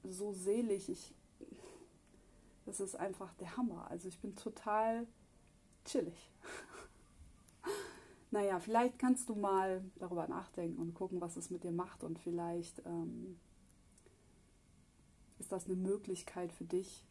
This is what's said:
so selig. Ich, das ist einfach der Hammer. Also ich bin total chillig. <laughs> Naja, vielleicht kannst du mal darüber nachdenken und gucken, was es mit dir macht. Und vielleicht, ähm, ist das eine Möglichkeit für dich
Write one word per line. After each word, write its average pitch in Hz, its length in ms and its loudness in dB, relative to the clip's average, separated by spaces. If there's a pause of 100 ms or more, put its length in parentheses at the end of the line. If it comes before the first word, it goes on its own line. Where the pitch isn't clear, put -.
so 190 280 -4
selig. 196 580 2
Ich, - 240 -6 (1500)
das - 140 -6
ist 196 160 -2
einfach 190 400 -6
der 175 220 -6
Hammer. 208 320 0
Also 170 180 -6
ich 180 120 -10
bin 202 160 -6
total 226 720 2 (800)
chillig. 170 500 -2
<laughs> - 40 -20 (1900)
Naja, 202 280 4
vielleicht 226 400 6
kannst 254 280 6
du 226 60 0
mal 190 500 4 (120)
darüber 170 320 0
nachdenken 170 520 -2
und 170 140 0
gucken, 185 260 0
was 170 160 -4
es 170 140 -6
mit 180 140 -4
dir 175 80 -2
macht. 180 320 -2
Und 165 160 -4
vielleicht, 170 680 -2
ähm, 170 540 -4 (2000)
ist - 120 -6
das 180 140 -2
eine 185 100 0
Möglichkeit 185 800 0
für - 100 -8
dich 370 480 0